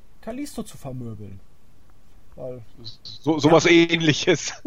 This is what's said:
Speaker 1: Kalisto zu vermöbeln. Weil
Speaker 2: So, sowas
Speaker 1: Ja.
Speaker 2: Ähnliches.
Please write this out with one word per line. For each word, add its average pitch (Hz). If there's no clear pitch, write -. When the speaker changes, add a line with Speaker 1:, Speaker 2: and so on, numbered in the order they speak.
Speaker 1:
Kalisto 247
zu -
vermöbeln. 110
Weil 127
Speaker 2:
So, -
sowas 151
Speaker 1:
Ja. 170
Speaker 2:
Ähnliches. 170